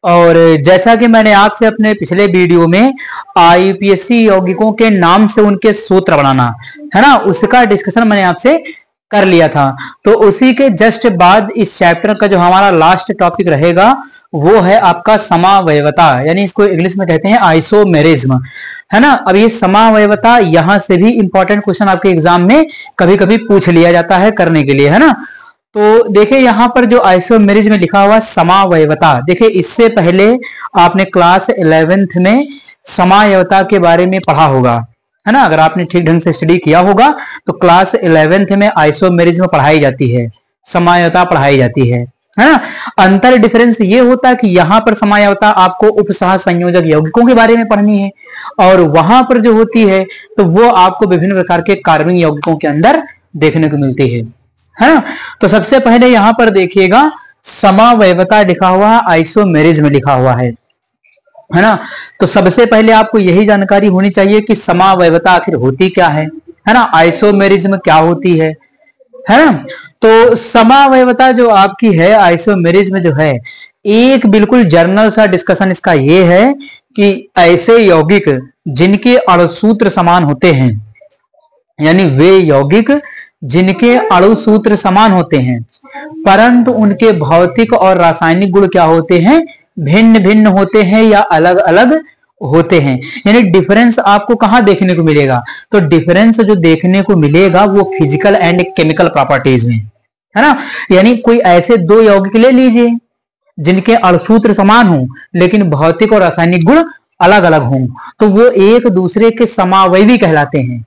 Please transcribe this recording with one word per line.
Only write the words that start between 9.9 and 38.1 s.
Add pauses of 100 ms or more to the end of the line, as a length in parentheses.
तो
उसी
के
just
बाद
इस
chapter
का
जो
हमारा
last
topic
रहेगा (400)
वो
है
आपका
समावयवता,
यानी
इसको
English
में
कहते
हैं
isomerism, (540)
है
ना। (140)
अब
ये
समावयवता,
यहाँ
से
भी
important
question
आपके
exam
में (340)
कभी-कभी
पूछ
लिया
जाता
है
करने
के
लिए,
है
ना। (600)
तो
देखिए
यहाँ
पर
जो
आइसोमेरिज्म
में
लिखा
हुआ
समावयवता,
देखिए
इससे
पहले (520)
आपने
class
eleventh
में (400)
समावयवता
के
बारे
में
पढ़ा
होगा, (520)
है
ना।
अगर
आपने
ठीक
ढंग
से
study
किया
होगा (380)
तो
class
eleventh